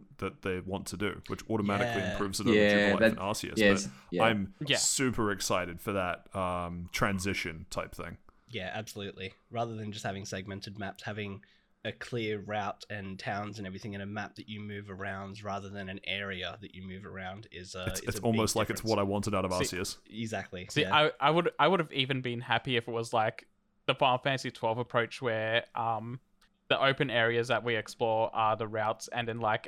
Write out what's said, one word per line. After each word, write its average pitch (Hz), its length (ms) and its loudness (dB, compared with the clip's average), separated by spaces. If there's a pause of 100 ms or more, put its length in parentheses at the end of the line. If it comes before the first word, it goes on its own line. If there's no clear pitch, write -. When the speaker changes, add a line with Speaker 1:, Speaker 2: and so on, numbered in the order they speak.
(180)
Speaker 1:
that - 240 -6
they 92 180 -2
want 95 280 -6
to 95 100 -8
do, 95 300 -2
which - 140 -6 (100)
automatically 101 500 2
Speaker 2:
Yeah. 92 120 -2
Speaker 1:
improves 101 260 -2
it 104 80 0
over 110 80 8
Speaker 3:
Yeah, 104 400 6
Speaker 1:
Jubilife 95 40 0
Speaker 3:
that, 110 120 8
Speaker 1:
and 113 80 -4
Arceus. 101 380 -2
Speaker 3:
yes, 101 280 8
Speaker 1:
But - 60 -8 (180)
Speaker 3:
yeah. 90 140 2
Speaker 1:
I'm 107 320 2 (100)
Speaker 4:
Yeah. 139 120 4
Speaker 1:
super 120 540 2
excited 90 480 -2
for 107 140 -4
that, 90 420 -2
um, 87 560 -2
transition 92 800 -2
type - 240 -6
thing. 85 240 -10 (320)
Speaker 2:
Yeah, 95 240 -8
absolutely. 101 600 -10 (180)
Rather 117 240 -4
than 107 160 -8
just 104 140 -10
having 98 200 -4
segmented 98 540 -8
maps, 98 240 -10
having 101 380 -8 (420)
a 110 80 -4
clear 107 480 -4
route 101 500 -4
and 98 300 -8
towns 104 380 -6
and 98 100 -8
everything 98 260 -8
in 101 60 -8
a 98 60 -8
map 104 300 -8
that - 120 -14
you 107 140 -10
move 104 280 -10
around 98 540 -8
rather 101 260 -6
than 98 200 -10
an 98 160 -10
area 95 560 -4
that 98 120 -16
you 92 140 -14
move 95 180 -12
around 95 460 -10
is, 90 240 -14
uh, 92 140 -6
Speaker 1:
It's, 92 100 -4
Speaker 2:
is - 80 -6
Speaker 1:
it's 107 120 -4
Speaker 2:
a - 20 -6
big 98 40 -6
Speaker 1:
almost 110 300 2
like 110 140 2
it's 104 100 -4
Speaker 2:
difference. 113 100 -4
Speaker 1:
what 107 100 4
I 101 40 2
wanted 101 320 0
out 95 80 2
of 92 100 -2
Speaker 4:
See, 92 220 0
Speaker 1:
Arceus. 92 220 -4 (120)
Speaker 2:
Exactly. 107 640 -8
Speaker 4:
See, 147 120 2
Speaker 2:
Yeah. 95 120 2
Speaker 4:
I, 151 320 4
I - 20 8
would, 170 300 4
I 143 80 8
would 180 140 4
have 156 100 -4
even 131 300 0
been 120 180 -2
happy 120 380 2
if 113 100 0
it 123 40 -6
was 117 200 -4
like 113 360 2 (380)
the 135 100 4
Final 131 220 6
Fantasy 135 340 -2
twelve 113 260 -2
approach 120 440 0
where, 110 440 2 (100)
um, 117 460 -2 (480)
the 139 120 4
open 135 280 4
areas 117 400 4
that 113 160 2
we 120 100 2
explore 110 580 2
are 110 220 4
the 110 120 -2
routes, 110 420 -2
and 120 180 -2
then, 113 140 -4
like, 110 260 0